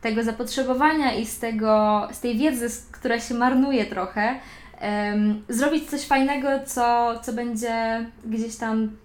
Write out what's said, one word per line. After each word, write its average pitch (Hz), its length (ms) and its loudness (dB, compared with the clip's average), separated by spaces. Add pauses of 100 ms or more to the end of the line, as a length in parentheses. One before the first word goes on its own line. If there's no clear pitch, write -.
tego 226 220 0
zapotrzebowania 254 880 0
i 226 120 -2
z - 140 -10
tego, 214 720 2
z - 80 -14
tej 240 180 -2
wiedzy, 254 280 2
s-, - 260 -8
która 233 280 -2
się 240 140 -6
marnuje 254 520 4
trochę, 214 540 -2 (400)
em, 208 680 0
zrobić 294 400 0
coś 285 120 -4
fajnego, 269 460 2 (180)
co, 240 480 2 (100)
co 240 100 -6
będzie 226 720 -2 (200)
gdzieś 220 300 -4
tam 220 360 0 (140)